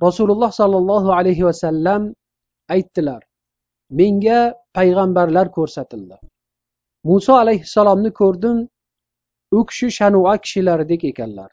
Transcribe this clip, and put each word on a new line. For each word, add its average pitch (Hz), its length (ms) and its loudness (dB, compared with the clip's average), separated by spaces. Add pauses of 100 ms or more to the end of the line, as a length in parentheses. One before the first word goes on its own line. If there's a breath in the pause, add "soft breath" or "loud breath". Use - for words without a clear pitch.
Rasululloh 202 500 0
sallallohu 196 600 0
alayhi 180 320 0
va 170 100 2
sallam 180 600 -4 (560)
aytdilar: 160 520 -4 (720)
Menga 208 640 0 (220)
payg'ambarlar 180 760 2
ko'rsatildi. 120 640 -8 (880)
Muso 190 300 2
alayhissalomni 214 880 2
ko'rdim, 196 380 0 (920)
u 226 140 2
kishi - 260 -6
Shanua 202 460 2
kishilaridek 170 680 -2
ekanlar. 110 500 -10